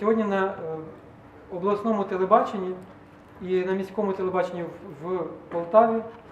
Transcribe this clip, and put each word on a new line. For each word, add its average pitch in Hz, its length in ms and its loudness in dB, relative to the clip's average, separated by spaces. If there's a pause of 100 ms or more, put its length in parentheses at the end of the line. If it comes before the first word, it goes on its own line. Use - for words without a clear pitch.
сьогодні 220 240 4
на, 196 220 2
е, 190 60 -2 (1000)
обласному 202 520 0
телебаченні 190 680 2 (680)
і 185 220 2
на 190 80 0
міському 196 400 -2
телебаченні 180 520 -2 (380)
в, 170 60 -8
в 175 200 -2 (200)
Полтаві 220 540 4 (300)